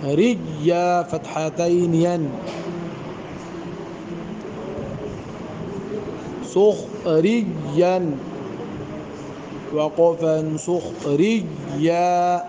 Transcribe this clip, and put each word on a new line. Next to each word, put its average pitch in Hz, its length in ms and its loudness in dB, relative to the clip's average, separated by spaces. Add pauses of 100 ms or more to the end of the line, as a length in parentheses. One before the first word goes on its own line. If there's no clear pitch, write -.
ريا 170 960 4
فتحتين، 170 880 0
ين. 165 360 4 (4000)
سخريا، 175 1600 2 (1600)
وقفا 156 840 4
سخريا. 170 1900 2